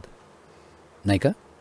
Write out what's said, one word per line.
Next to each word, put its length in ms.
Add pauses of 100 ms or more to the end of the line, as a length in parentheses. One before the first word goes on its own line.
(1040)
नाही 140
का? 120 (300)